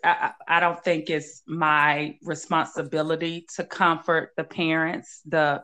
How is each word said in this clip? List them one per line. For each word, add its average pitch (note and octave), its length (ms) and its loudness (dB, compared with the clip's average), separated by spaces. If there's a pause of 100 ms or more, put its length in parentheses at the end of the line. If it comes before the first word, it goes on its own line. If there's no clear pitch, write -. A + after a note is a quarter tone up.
I, - 300 2 (160)
I, D#3+ 80 4
I E3+ 40 4
don't F3 220 0
think D#3+ 280 0
it's D3+ 360 -6
my D3+ 760 2
responsibility D#3+ 1200 -4 (100)
to F3 80 -6
comfort E3 760 0
the D#3+ 60 -2
parents. D#3+ 800 -2
The, D3 380 2